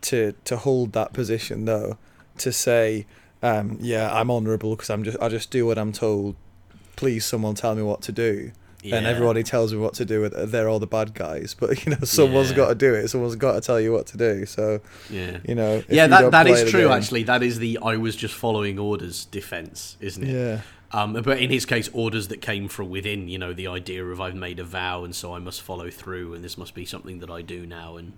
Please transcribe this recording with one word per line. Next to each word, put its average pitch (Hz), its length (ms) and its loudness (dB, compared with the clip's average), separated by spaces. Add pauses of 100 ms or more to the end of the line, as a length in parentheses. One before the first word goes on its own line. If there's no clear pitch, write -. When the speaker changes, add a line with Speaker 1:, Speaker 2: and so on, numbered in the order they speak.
Speaker 1:
to, 110 320 0 (120)
to 123 120 -2
hold 123 360 0
that 110 200 -2
position 110 520 -4
though, 107 320 -2 (400)
to 127 140 -2
say, 110 560 2 (340)
um, 110 400 0
"Yeah, 110 320 -2
I'm 113 160 2
honourable 110 460 0
'cause - 160 -8
I'm 107 120 -2
just, 110 160 -4
I 117 100 0
just 110 200 -4
do 123 160 2
what 113 140 2
I'm 107 120 -2
told. 101 440 -2 (600)
Please, 120 300 -2
someone 107 300 -2
tell 113 180 0
me 110 80 -2
what 104 220 -2
to - 80 -8
do." 110 400 -2 (320)
And 110 220 -2
Speaker 2:
Yeah. 117 60 2
Speaker 1:
everybody 117 320 2
tells 113 280 0
me 107 80 -4
what 107 160 -2
to 120 100 -4
do, 107 220 0
they're 110 400 -2
all 110 120 2
the 104 80 -2
bad 110 260 -2
guys. 80 460 -8
But, - 260 0
you 156 60 0
know, 139 120 0
someone's 135 460 6
Speaker 2:
Yeah. 131 60 -2
Speaker 1:
gotta 131 200 6
do 123 200 6
it. 107 140 0
Someone's 120 260 -2
gotta 113 260 0
tell 120 180 2
you 110 120 2
what 113 160 0
to - 100 -14
do. 104 300 0
So, 107 340 -2 (260)
Speaker 2:
Yeah. 90 300 -8 (100)
Speaker 1:
you 120 60 -2
know, 110 220 2
if 107 120 -2
Speaker 2:
Yeah, 156 180 8
Speaker 1:
you 147 40 6
Speaker 2:
that, 131 120 12
Speaker 1:
don't 127 100 8
Speaker 2:
that 160 160 10
Speaker 1:
play 180 60 10
Speaker 2:
is 120 100 8
Speaker 1:
the 113 80 4
Speaker 2:
true, 175 120 6
Speaker 1:
game 147 80 8
Speaker 2:
actually. 117 320 2
That 123 200 4
is 120 160 0
the 113 240 -2
"I 113 140 0
was 113 180 -2
just - 180 -6
following 104 460 -2
orders" 101 460 -4
defence, - 760 -12
isn't 95 240 -8
it? 135 100 -2
Speaker 1:
Yeah. 120 280 -2 (320)
Speaker 2:
Um, 107 200 -2
but 123 260 0
in 127 120 2
his 127 140 2
case, 117 280 -2
orders 113 360 -2
that 101 120 -10
came 101 260 -6
from 95 220 -10
within, 98 380 -6
you 90 100 -8
know, 90 160 -8
the 92 140 -10
idea 92 360 -8
of 90 160 -10
"I've 92 160 -8
made 90 240 -10
a 90 40 -10
vow 90 400 -6
and 87 100 -12
so 87 220 -10
I - 40 -10
must 87 220 -12
follow 87 300 -10
through 90 420 -12
and 85 100 -14
this 90 140 -12
must 90 160 -14
be 87 100 -14
something 92 360 -14
that 85 100 -14
I 85 140 -12
do 87 240 -14
now," 85 300 -16
and, 87 200 -16